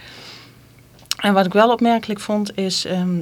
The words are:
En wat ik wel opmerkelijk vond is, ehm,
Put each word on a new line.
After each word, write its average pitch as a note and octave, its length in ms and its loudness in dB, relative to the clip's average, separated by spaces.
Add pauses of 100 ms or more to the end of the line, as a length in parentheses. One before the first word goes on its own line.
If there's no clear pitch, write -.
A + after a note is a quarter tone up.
(1160)
En G3+ 160 2
wat F#3+ 120 4
ik F#3 80 -2
wel G#3+ 180 6
opmerkelijk A3+ 480 0
vond G#3 380 -4
is, F#3+ 280 -4
ehm, F3+ 240 -2 (120)